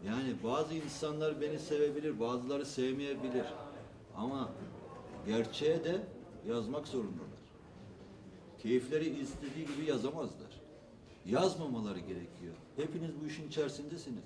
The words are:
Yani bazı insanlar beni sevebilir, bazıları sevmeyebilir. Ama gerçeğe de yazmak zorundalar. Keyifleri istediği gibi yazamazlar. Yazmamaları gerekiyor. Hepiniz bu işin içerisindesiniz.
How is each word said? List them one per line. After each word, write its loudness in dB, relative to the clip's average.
Yani 2
bazı 4
insanlar 0
beni 0
sevebilir, 4
bazıları 2
sevmeyebilir. 2
Ama 0
gerçeğe 4
de 2
yazmak 0
zorundalar. -2
Keyifleri 2
istediği -4
gibi -2
yazamazlar. -2
Yazmamaları 4
gerekiyor. -6
Hepiniz 0
bu -2
işin -4
içerisindesiniz. -2